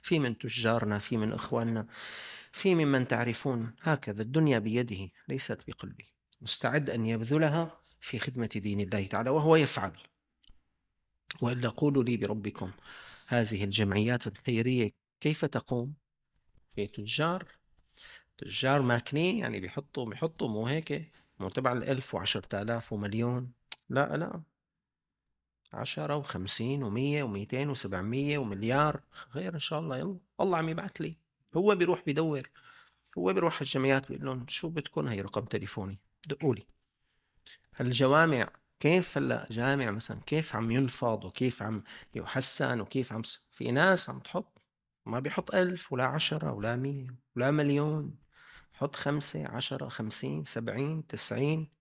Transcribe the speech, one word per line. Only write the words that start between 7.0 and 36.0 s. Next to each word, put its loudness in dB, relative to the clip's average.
يبذلها 2
في -6
خدمة -4
دين 0
الله 0
تعالى، 0
وهو 6
يفعل. 4
وإلا 0
قولوا 2
لي 0
بربكم، -4
هذه 2
الجمعيات 2
الخيرية 0
كيف 0
تقوم؟ -2
في -4
تجار، -2
تجار 2
ماكنين، 2
يعني، -4
بيحطوا، -8
بيحطوا، -4
مو -2
هيك، -4
مو -4
تبع 0
الألف -2
وعشرة -2
آلاف -4
ومليون. -2
لا، 0
لا، -6
عشرة -4
وخمسين -2
ومية -2
وميتين -4
وسبعمية -2
ومليار. 0
خير -8
إن -6
شاء -4
الله، -4
يلا، -6
الله 4
عم 0
يبعت -6
لي. -6
هو 6
بيروح 2
بدور، 0
هو 2
بيروح 2
الجمعيات، 2
بيقول -8
لهم: -6
"شو -6
بدكم؟ -4
هي -2
رقم -4
تليفوني، -6